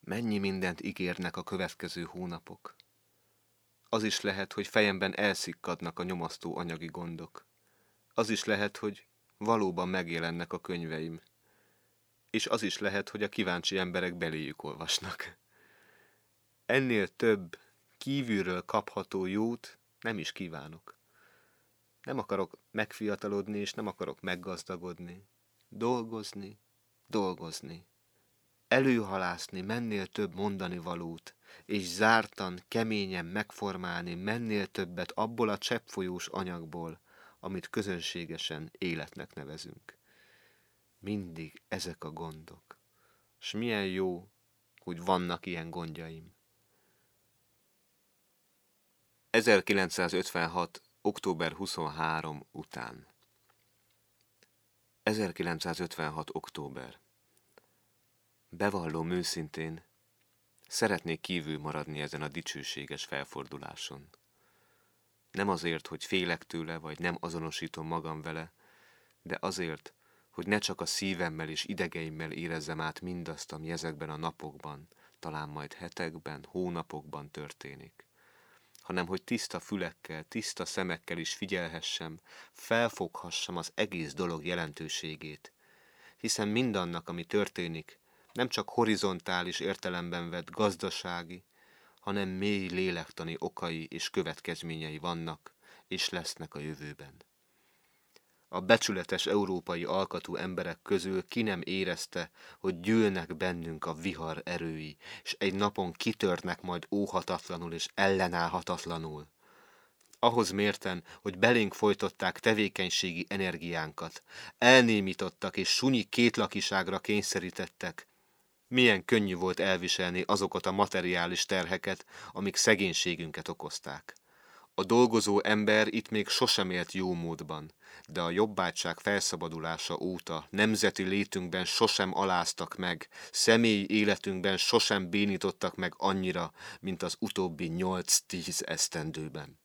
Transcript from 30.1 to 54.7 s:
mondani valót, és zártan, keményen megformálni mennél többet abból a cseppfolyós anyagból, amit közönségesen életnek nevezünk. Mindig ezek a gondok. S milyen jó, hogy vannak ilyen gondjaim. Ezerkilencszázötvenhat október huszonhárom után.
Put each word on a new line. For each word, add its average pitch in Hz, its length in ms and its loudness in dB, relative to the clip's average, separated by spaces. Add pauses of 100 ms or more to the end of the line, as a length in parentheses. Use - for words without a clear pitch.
mondani 95 440 -2
valót, 85 560 -8 (300)
és 98 220 -2
zártan, 101 800 4
keményen 107 560 0
megformálni 180 880 -4
mennél 104 520 0
többet 90 460 -4
abból 113 360 0
a 101 100 0
cseppfolyós 92 680 -4
anyagból, 85 720 -6 (400)
amit 92 300 -6
közönségesen 82 1080 -4
életnek 80 560 -6
nevezünk. - 600 -14 (1040)
Mindig 87 680 -8
ezek 90 360 -8
a 76 60 -8
gondok. 80 680 -14 (600)
S - 140 -8
milyen 107 340 0
jó, 92 420 -2 (500)
hogy 85 260 -8
vannak 90 420 2
ilyen 85 240 -6
gondjaim. 82 640 -10 (3000)
Ezerkilencszázötvenhat 90 1500 4 (180)
október 87 520 0
huszonhárom 80 960 -4
után. - 560 -12 (2000)